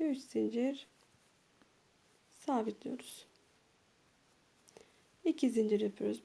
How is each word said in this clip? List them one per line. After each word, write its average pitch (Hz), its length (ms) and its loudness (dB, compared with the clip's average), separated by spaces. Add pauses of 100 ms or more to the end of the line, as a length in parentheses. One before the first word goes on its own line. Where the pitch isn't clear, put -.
ve 320 100 2
üç 269 80 0
zincir 233 680 -2 (1500)
sabitliyoruz. - 920 -4 (2000)
İki 302 260 4
zincir 214 300 4
yapıyoruz. 214 440 -2